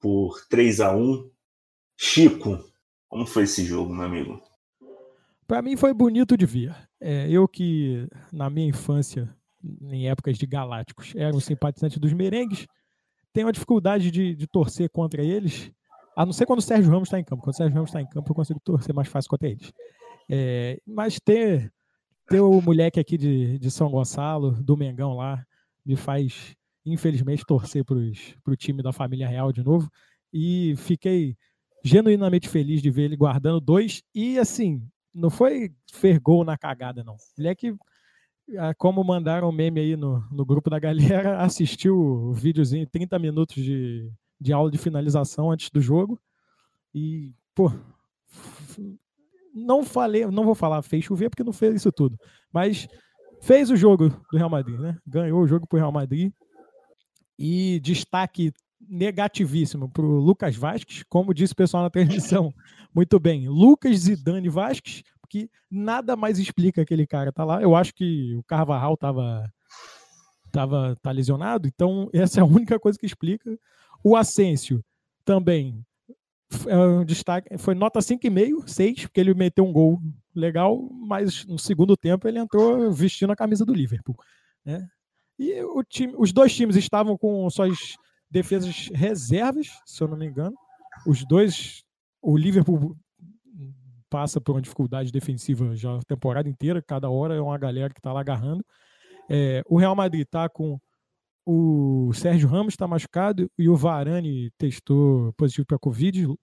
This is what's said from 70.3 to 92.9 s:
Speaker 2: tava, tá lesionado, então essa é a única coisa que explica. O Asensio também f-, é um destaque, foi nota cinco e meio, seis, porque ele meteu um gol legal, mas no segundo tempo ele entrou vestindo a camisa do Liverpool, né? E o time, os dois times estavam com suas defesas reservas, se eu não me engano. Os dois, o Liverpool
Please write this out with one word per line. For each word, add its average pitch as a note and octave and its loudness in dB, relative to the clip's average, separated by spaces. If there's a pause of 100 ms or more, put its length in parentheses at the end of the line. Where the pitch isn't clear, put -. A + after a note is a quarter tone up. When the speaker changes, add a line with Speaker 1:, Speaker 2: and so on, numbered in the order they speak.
Speaker 2:
tava, C3+ -2
tá C3+ -6
lesionado, C#3+ -2
então F#3 -2
essa F3+ 2
é - 8
a - 8
única G#3+ 4
coisa G#3 0
que - -8
explica. G#3+ -6 (460)
O G#3 8
Asensio F3+ 2 (400)
também D#3+ 0 (720)
f-, - -6
é G3+ 2
um F3+ 6
destaque, F3 -4
foi F#3+ 0
nota G#3 0
cinco B3 -2
e A#3 2
meio, A#3+ 2
seis, G#3+ -2
porque - -2
ele F#3+ 4
meteu F#3 2
um F#3+ -4
gol D#3+ 4 (320)
legal, F3 0
mas G3+ -6
no E3+ -8
segundo F#3+ 4
tempo F#3 -2
ele A3+ -4
entrou A#3 2
vestindo F#3 0
a G#3 -2
camisa G#3+ 0
do A3+ 0
Liverpool, B2 -4 (480)
né? F3 -10 (520)
E F#4 -6
o D#4+ -6
time, B3+ -6
os G#3 4
dois B3+ 6
times A3 2
estavam G#3 0
com G3+ -2
suas F#3 -2 (340)
defesas F3+ -4
reservas, G3+ 0 (180)
se - -8
eu D#3+ -2
não D#3 -8
me D#3 -8
engano. D3+ -6 (520)
Os C3+ 2
dois, F#3+ 2 (380)
o D3+ 2
Liverpool E3 2 (1120)